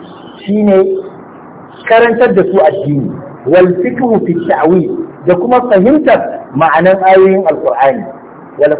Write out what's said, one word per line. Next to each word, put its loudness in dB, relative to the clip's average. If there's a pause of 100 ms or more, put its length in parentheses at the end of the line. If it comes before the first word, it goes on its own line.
(380)
shine 0 (1120)
karantar 2
da 2
su -2
addini. -2 (320)
Wal 2
fiqhu -2
fi -4 (140)
ta'wil, 0 (400)
da 2
kuma 0
fahimtar 0
ma'anan 2
ayoyin 4
Alqur'ani. -2 (500)
Wal 0